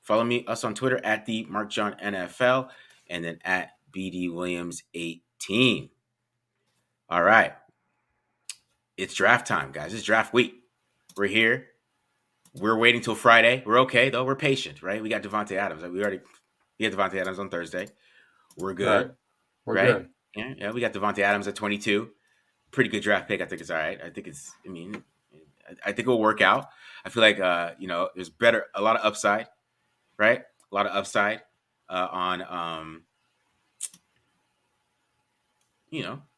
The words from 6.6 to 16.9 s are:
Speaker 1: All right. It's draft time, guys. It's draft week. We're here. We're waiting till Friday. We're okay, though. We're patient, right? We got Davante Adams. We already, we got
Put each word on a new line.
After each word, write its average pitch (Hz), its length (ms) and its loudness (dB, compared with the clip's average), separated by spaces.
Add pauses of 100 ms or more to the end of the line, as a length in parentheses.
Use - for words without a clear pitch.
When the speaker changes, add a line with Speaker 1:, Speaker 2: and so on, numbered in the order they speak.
Speaker 1:
All 85 120 2
right. 101 320 6 (1400)
It's 95 160 -8
draft 117 320 4
time, 71 260 -2
guys. 78 220 -10
It's 107 100 -10
draft 110 300 2
week. 117 220 2 (600)
We're 101 120 0
here. 113 400 2 (880)
We're 110 220 0
waiting 117 240 4
till 113 120 -2
Friday. 117 520 6
We're 117 160 4
okay, 127 280 4
though. 127 160 -2
We're 135 100 0
patient, 135 460 -2
right? 101 200 -6
We 110 80 -6
got 107 120 -2
Davante 104 300 -4
Adams. 92 320 -4
We 90 180 -6
already, 98 180 -2 (600)
we 110 100 0
got 95 80 -6